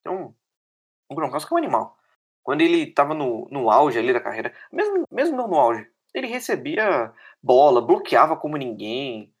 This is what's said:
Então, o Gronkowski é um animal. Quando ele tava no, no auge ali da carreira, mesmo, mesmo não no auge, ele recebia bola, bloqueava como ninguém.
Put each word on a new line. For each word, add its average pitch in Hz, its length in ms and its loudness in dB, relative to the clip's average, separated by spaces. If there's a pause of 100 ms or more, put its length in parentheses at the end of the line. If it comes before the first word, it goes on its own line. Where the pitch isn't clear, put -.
Então, 170 340 -10 (760)
o 139 40 -12
Gronkowski 151 380 -6
é - 20 -4
um 339 40 2
animal. 190 400 -4 (460)
Quando 143 160 -2
ele 165 320 2
tava 143 220 0
no, 127 360 -6
no 131 200 -2
auge 123 280 4
ali 120 140 0
da 120 80 0
carreira, 110 340 -8 (180)
mesmo, 403 380 -2
mesmo 285 260 -2
não 240 120 -4
no 175 80 0
auge, 117 340 2 (240)
ele - 140 -6
recebia 151 840 -4 (300)
bola, 127 400 6
bloqueava 151 540 4
como 151 200 -8
ninguém. 117 840 -8